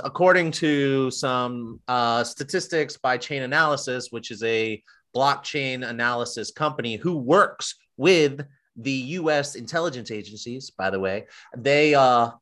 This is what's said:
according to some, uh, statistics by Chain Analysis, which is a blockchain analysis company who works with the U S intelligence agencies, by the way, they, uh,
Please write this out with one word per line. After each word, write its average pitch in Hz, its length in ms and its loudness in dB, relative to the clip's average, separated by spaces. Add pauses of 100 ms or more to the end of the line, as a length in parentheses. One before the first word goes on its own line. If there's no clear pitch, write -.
according 175 480 4
to 139 580 2
some, 123 800 -4
uh, 120 340 2
statistics 151 760 -4
by 127 220 0
Chain 139 240 -6
Analysis, 135 720 0
which 117 180 -10
is 110 140 -6
a 110 360 0 (320)
blockchain 135 760 -2
analysis 120 640 -4
company 143 420 -4
who 165 220 -2
works 147 580 2 (220)
with 147 500 4 (300)
the 117 160 -6
U 147 380 -4
S 143 260 -2
intelligence 127 560 -6
agencies, 107 580 -12
by 95 200 -4
the 95 100 -2
way, 95 260 -4 (300)
they, 143 400 4
uh, 123 340 6 (120)